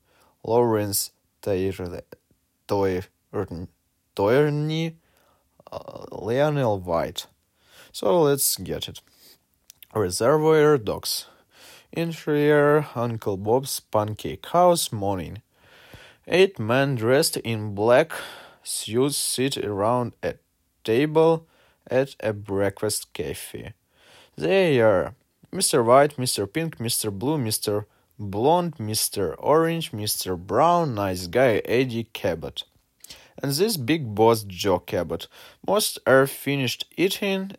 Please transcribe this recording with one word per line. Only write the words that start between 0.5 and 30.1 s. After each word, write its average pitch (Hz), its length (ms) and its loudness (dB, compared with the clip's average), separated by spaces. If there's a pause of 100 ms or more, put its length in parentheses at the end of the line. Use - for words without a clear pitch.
Taylor, 92 600 -4 (640)
Toy-, 95 360 0 (1120)
Toynee, 151 800 0 (760)
uh, - 400 -14
Lionel 127 680 0
White. 82 460 -4 (680)
So 185 300 2
let's 143 340 2
get 80 320 -8
it. - 140 -18 (920)
Reservoir 147 840 4
Dogs. - 480 -6 (680)
Interior, 147 920 2 (100)
Uncle 117 400 -4
Bob's 113 460 0
Pancake - 640 -4
House, 175 480 2
morning. 98 480 -6 (840)
Eight 190 320 2
men 131 360 2
dressed 127 420 2
in 107 380 -6
black 120 380 4 (520)
suits 131 520 -2
sit - 400 -2
around 110 560 -2 (100)
a 87 120 -4 (480)
table 156 640 2 (400)
at 131 320 -2
a 110 140 -2
breakfast 101 800 -4
cafe. - 600 -10 (600)
They 165 460 2
are 98 340 2 (360)
Mister 120 320 2
White, 135 340 6
Mister 123 300 -2
Pink, 160 320 -6
Mister 113 320 -4
Blue, 123 260 -2
Mister 107 480 -2 (320)
Blonde, 143 640 0
Mister 107 560 -4
Orange, 165 580 0
Mister 104 420 -6